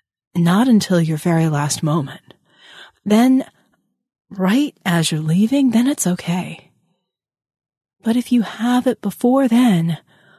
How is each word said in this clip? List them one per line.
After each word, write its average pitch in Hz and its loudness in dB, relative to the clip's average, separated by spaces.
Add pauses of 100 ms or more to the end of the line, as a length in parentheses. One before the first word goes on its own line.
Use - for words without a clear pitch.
(340)
Not 185 2
until 190 2
your 160 -2
very 165 0
last 147 -4
moment. 151 -4 (840)
Then, 247 2 (840)
right 220 -2 (120)
as 170 0
you're 156 -4
leaving, 220 0
then 240 2
it's - -4
okay. 175 -6 (1300)
But 226 -2
if 247 -4
you 240 4
have 247 -2
it - -2
before 254 0
then, 180 2 (400)